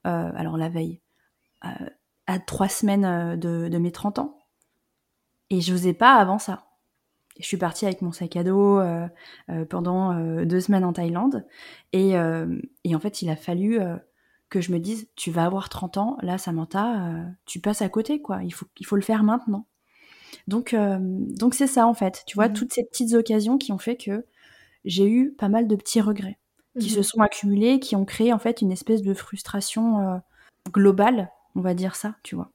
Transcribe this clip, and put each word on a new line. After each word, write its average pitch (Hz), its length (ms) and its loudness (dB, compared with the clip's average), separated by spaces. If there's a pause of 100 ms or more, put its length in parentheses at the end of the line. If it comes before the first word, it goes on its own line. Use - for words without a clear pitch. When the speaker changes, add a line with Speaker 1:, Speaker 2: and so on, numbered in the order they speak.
(100)
Speaker 1:
alors 165 480 -4
la 165 120 -2
veille, 165 300 -6 (640)
heu, - 260 -12 (380)
à 185 120 -2
trois - 280 -2
semaines, 202 380 2
heu, 170 320 -2
de, 170 300 -2
de 170 100 -2
mes 170 140 0
trente 208 280 -6
ans. 294 180 -8 (1120)
Et 185 100 2
j'osais 180 340 0
pas 247 200 8
avant 202 240 6
ça. - 280 -8 (720)
Et - 60 -18
je - 60 -12
suis 190 80 -2
partie 175 300 -2
avec 185 160 -2
mon 175 100 -2
sac 170 240 -6
à 175 80 0
dos, 196 360 6
heu, 170 280 -2 (420)
heu, 160 160 -4
pendant, 180 520 -2
heu, 165 280 -2
deux 180 140 2
semaines 185 240 2
en 175 80 0
Thaïlande. 180 540 -2 (460)
Et, 190 240 4
heu, 165 460 -2 (220)
et 165 120 0
en 160 40 -2
fait, 202 220 -6
il 165 80 -4
a 156 60 -2
fallu, 196 440 -2
heu, 175 180 -4 (520)
que 190 100 0
je 175 120 -2
me 170 80 0
dise : « 214 360 -8
Tu - 140 -6
vas 165 160 0
avoir 190 240 -4
trente - 280 -8
ans, 226 240 -2
là, 185 160 -4
Samantha, 185 720 -4
heu, 165 140 -6 (220)
tu 175 140 -12
passes 208 220 -2
à 190 60 -2
côté, 294 340 -2
quoi. 190 220 -6
Il 175 100 -8
faut, - 120 -14 (140)
il 196 60 -12
faut 202 100 -2
le 196 60 2
faire 214 220 2
maintenant. » 220 420 0 (840)
Donc, 233 260 -2
heu, 202 260 2
donc 196 540 0
c'est 277 140 2
ça, 262 180 4
en 240 80 4
fait. 190 320 -4
Tu - 100 -8
vois, 208 120 4
Speaker 2:
Mhm. 208 60 0
Speaker 1:
toutes 240 200 -4
ces 240 100 0
petites 233 300 -2
occasions 226 440 2
qui 233 140 -4
ont 190 60 -2
fait 240 180 -4
que 214 300 -6 (580)
j'ai 196 240 4
eu 262 260 4
pas 208 140 -2
mal 220 200 4
de 208 80 2
petits 220 260 0
regrets 202 360 -2 (420)
qui 208 100 -2
Speaker 2:
Mhm. 220 60 2
Speaker 1:
se 202 60 2
sont 220 200 0
accumulés, 208 580 4
qui 220 160 -2
ont 196 100 2
créé, 233 260 2
en 220 60 2
fait, 233 240 -2
une 190 100 2
espèce 214 300 0
de 196 120 0
frustration, 208 840 -2 (160)
heu, 185 40 -8 (520)
globale, 202 580 4 (260)
on 185 60 -2
va 180 120 0
dire 185 220 -4
ça, 214 280 -8
tu - 120 -12
vois. 175 180 -10